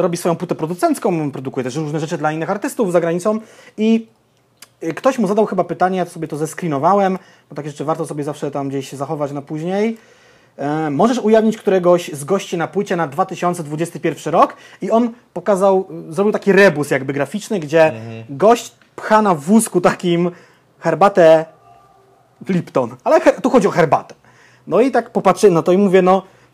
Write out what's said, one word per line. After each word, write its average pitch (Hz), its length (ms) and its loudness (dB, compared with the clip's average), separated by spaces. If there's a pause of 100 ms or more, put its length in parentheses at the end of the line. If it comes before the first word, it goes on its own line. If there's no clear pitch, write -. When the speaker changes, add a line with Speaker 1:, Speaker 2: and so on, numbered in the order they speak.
Speaker 1:
robi 175 140 0
swoją 170 200 -2
płytę 170 180 -6
producencką, 175 760 -2
produkuje 131 340 -8
też 127 120 -6
różne 156 240 -4
rzeczy 165 180 -6
dla 151 140 -2
innych 160 180 -6
artystów 214 420 -4
za 175 80 4
granicą. 175 380 -2 (400)
I, 226 280 2 (760)
y, 160 120 -6
ktoś 262 240 -2
mu 208 100 0
zadał 208 180 0
chyba 185 180 -2
pytanie, 180 340 -2
ja 175 60 -2
sobie 165 240 -12
to 156 80 -10
zescreenowałem, 175 840 0 (320)
bo 151 60 -14
takie 151 140 -10
rzeczy 139 140 -10
warto 156 220 -4
sobie 147 180 -8
zawsze 147 260 -8
tam 139 180 -6
gdzieś 135 240 -8
zachować 143 400 -6
na 143 100 -10
później. 190 540 -4 (600)
E, 151 340 -4
„Możesz 220 280 2
ujawnić 220 380 2
któregoś 175 560 2
z 143 120 -10
gości 190 320 -4
na 160 120 -4
płycie 202 280 -4
na 165 120 -2
dwa 170 180 -2
tysiące 175 360 -4
dwudziesty 156 380 -6
pierwszy 156 300 -4
rok?” 196 260 2 (260)
I 196 80 -6
on 233 220 2 (220)
pokazał, 190 540 0 (220)
y, - 20 -12
zrobił 202 200 0
taki 196 200 0
rebus 175 380 4
jakby 139 220 -2
graficzny, 175 480 -4
gdzie 156 260 4
Speaker 2:
Mhm. 113 440 -8
Speaker 1:
gość 202 420 2 (240)
pcha 220 260 2
na 196 120 2
wózku 180 460 2
takim 175 500 0 (480)
herbatę 165 640 4 (1040)
Lipton. 135 560 -2
Ale 311 160 4
her-, 302 220 2
tu 254 80 2
chodzi 202 180 4
o - 20 2
herbatę. 147 440 0 (520)
No 165 140 2
i 262 100 2
tak 233 200 -2
popatrzyłem 185 440 4
na 160 80 2
to 180 100 2
i 185 60 4
mówię, 190 240 4
no, 185 200 4 (320)